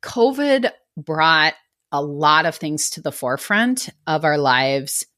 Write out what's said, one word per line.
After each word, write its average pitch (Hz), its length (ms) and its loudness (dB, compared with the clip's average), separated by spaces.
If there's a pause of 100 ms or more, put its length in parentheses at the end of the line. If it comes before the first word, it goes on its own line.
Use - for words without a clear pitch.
covid 269 640 0 (280)
brought 156 560 2 (400)
a 143 80 0
lot 151 440 2
of 160 120 -2
things 151 340 -4
to 160 100 -12
the 143 120 -6
forefront 214 760 -2 (160)
of 156 200 -2
our 151 120 2
lives 135 680 0 (120)